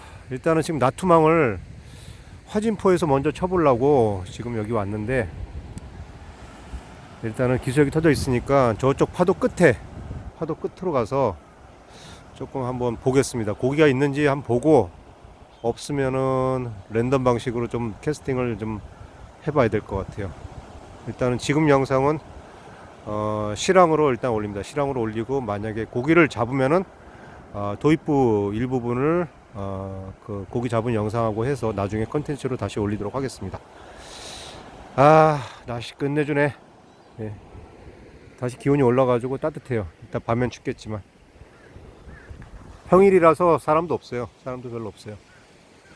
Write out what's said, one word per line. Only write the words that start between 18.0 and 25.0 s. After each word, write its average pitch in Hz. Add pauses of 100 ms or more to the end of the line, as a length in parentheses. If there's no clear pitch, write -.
캐스팅을 127
좀 110 (680)
해봐야 139
될 104
것 98
같아요. 95 (760)
일단은 123
지금 151
영상은, 139 (840)
어, 107
실황으로 160
일단 120
올립니다. 104
실황으로 139